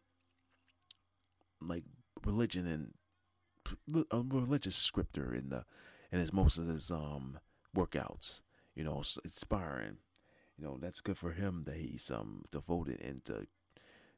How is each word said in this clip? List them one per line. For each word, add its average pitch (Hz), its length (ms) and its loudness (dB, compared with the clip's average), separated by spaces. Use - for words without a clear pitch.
like, 85 220 -4
religion 104 400 2
and - 1400 -4
a 120 140 2
religious 131 520 2
scripture - 560 2
in 64 180 -2
the, 64 140 -2
in 90 60 2
his, 82 160 2
most 95 240 8
of 85 100 0
his, 80 220 0
um, 73 480 -4
workouts. - 640 0
You 78 60 -2
know, 76 160 0
s-, - 240 2
inspiring. 67 760 -2
You 73 80 -10
know, 69 160 -4
that's 87 180 -6
good 98 180 -2
for 85 140 -4
him 87 340 0
that 71 120 -6
he's, - 360 -4
um, 53 380 -6
devoted 73 480 -2
and 64 240 -8
to, 53 240 -4